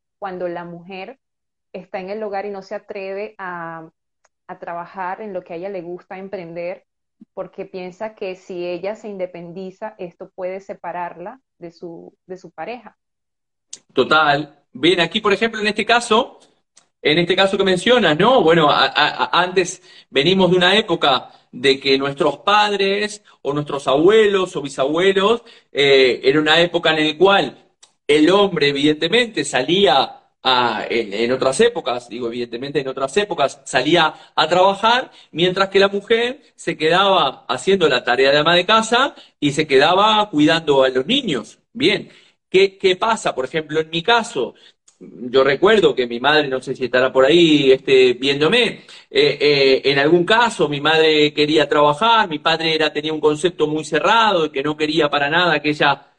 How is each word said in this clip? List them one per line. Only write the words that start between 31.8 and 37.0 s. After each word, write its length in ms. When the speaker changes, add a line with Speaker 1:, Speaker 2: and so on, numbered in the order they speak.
Speaker 2:
digo, 180
evidentemente, 540
en 80
otras 280
épocas, 480
salía 680
a 140
trabajar, 640
mientras 380
que 100
la 80
mujer 560
se 200
quedaba 720